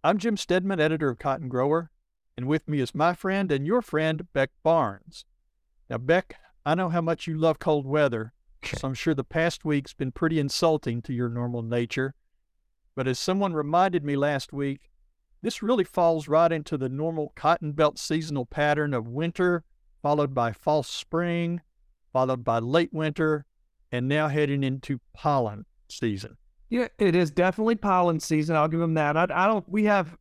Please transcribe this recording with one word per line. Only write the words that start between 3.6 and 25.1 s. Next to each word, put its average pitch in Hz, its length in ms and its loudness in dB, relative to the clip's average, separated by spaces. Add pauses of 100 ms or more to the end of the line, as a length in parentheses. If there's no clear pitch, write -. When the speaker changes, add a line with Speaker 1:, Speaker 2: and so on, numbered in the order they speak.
Speaker 1:
your 220 160 2
friend, 160 520 -2
Beck 135 180 0 (140)
Barnes. 151 600 0 (640)
Now, 113 100 -4
Beck, 156 360 0 (320)
I 151 80 2
know 180 140 -2
how 170 120 0
much 165 280 -4
you 156 100 -4
love 156 220 2
cold 147 260 0
weather, 135 460 0 (320)
Speaker 2:
Okay. - 120 -6
Speaker 1:
so 135 120 -6
I'm 135 60 -4
sure 160 200 0
the 135 80 -4
past 160 420 -2
week's 147 300 -2
been 135 160 -6
pretty 160 300 0
insulting 143 600 0
to - 100 -8
your 120 160 -2
normal 120 340 -4
nature. 120 520 -2 (800)
But 131 100 -2
as 127 140 -2
someone 190 340 0
reminded 165 500 2
me 143 120 0
last 139 360 0
week, 139 380 -6 (500)
this - 220 -6
really 214 220 2
falls 165 420 0
right 160 240 4
into 160 260 -4
the 131 120 -4
normal 151 480 -4
cotton 156 340 0
belt 151 260 2
seasonal 151 480 -2
pattern 147 500 0
of 117 120 -4
winter, 170 560 -2 (400)
followed 147 320 0
by 117 180 0
false 151 360 0
spring, 170 720 -2 (520)
followed 131 300 0
by 117 160 0
late 139 340 0
winter, 156 540 -2 (460)
and 123 160 -2
now 151 180 0
heading 143 380 0
into 135 340 -4 (160)